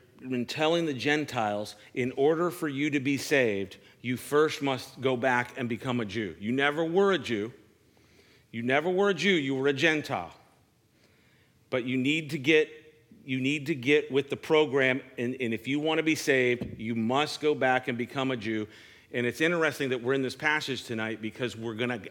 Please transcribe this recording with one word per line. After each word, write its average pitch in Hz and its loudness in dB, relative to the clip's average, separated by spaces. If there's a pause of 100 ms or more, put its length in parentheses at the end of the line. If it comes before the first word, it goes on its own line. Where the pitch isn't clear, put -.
(220)
been 127 -2
telling 165 2
the 147 -2
Gentiles, 117 -2 (180)
"In 127 -2
order 160 4
for 170 -4
you 143 -2
to 143 0
be 139 0
saved, 110 0 (240)
you 123 -4
first 147 2
must 135 -4
go 131 2
back 123 2
and 127 -4
become 123 -2
a 113 -2
Jew. 98 -6
You 110 -2
never 147 0
were 190 2
a 180 2
Jew." 113 -4 (1000)
You 117 -8
never 143 2
were 196 2
a 196 4
Jew, 170 0
you 139 2
were 135 2
a 147 4
Gentile. 139 0 (1400)
But 127 -2
you 127 -2
need 143 0
to 156 -4
get, 156 4 (540)
you 131 -4
need 139 -2
to 165 0
get 139 2
with 139 0
the 139 -4
program, 135 2 (180)
and, 123 -4
and 113 -2
if 110 -6
you 143 -2
want 160 0
to 156 2
be 156 2
saved, 123 0
you 113 -4
must 127 0
go 151 2
back 127 2
and 123 -2
become 131 -2
a 127 -2
Jew. 107 -4 (440)
And 123 -2
it's 120 -2
interesting 156 0
that 123 -2
we're 123 0
in 135 0
this 123 -4
passage 151 -2
tonight 110 -6
because 110 -6
we're 113 -8
gonna 120 -4